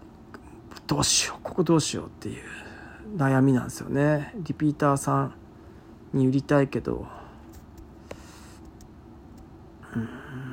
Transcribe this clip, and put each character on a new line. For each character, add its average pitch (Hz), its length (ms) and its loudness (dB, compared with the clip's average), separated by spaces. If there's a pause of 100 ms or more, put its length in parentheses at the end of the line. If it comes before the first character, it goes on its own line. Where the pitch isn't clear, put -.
(880)
ど 147 120 2
う 143 40 4
し - 240 4
よ - 100 -8
う、 - 60 -14
こ - 120 -8
こ 185 80 2
ど 165 120 6
う 156 60 6
し - 140 -2
よ 95 80 -4
う - 40 -12
っ - 20 -16
て - 200 -12
い 113 100 -10
う - 40 -16 (720)
悩 135 240 4
み 135 100 8
な 123 100 4
ん - 40 -2
で 123 60 -8
す - 100 -10
よ - 80 -8
ね。 147 480 2
リ 156 160 -4
ピ 151 160 0
ー 143 40 4
タ 147 200 4
ー 139 40 2
さ 139 260 2
ん 135 100 -4 (800)
に 131 140 4
売 131 40 4
り 135 100 2
た 143 200 4
い 135 80 2
け 120 100 -4
ど、 - 260 -4 (3000)
う 120 40 -4
ん、 110 100 -6 (440)